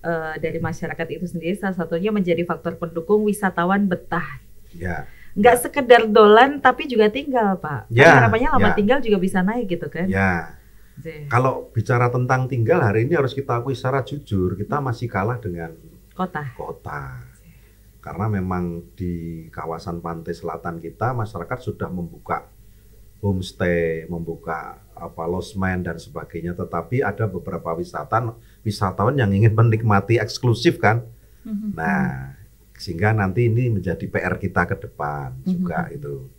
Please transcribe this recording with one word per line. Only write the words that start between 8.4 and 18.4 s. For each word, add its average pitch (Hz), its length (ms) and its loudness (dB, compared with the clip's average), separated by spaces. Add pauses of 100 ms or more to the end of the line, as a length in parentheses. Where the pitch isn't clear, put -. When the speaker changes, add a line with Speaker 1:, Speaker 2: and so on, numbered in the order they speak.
Speaker 1:
lama 220 180 6
Speaker 2:
ya. - 60 4
Speaker 1:
tinggal 214 260 4
juga 220 160 2
bisa 185 240 0
naik 226 300 0
gitu 165 180 -4
kan? 165 160 -4
Speaker 2:
Ya. 95 560 0 (340)
Speaker 1:
Oke. 151 320 -14
Speaker 2:
Kalau 127 460 0
bicara 120 360 2
tentang 127 380 0
tinggal, 123 320 2
hari 110 260 2
ini 165 120 0
harus 135 160 2
kita 131 240 -4
akui 135 160 -4
secara 131 300 -2
jujur, 95 520 -2
kita 104 220 -4
Speaker 1:
Hmm. 143 80 -2
Speaker 2:
masih 123 240 -4
kalah 110 300 -2
dengan 85 340 -8 (400)
Speaker 1:
Kota. 151 400 -8
Speaker 2:
kota. 143 720 -12
Speaker 1:
Oke. - 260 -20 (500)
Speaker 2:
Karena 85 300 -6
memang 92 360 -2 (280)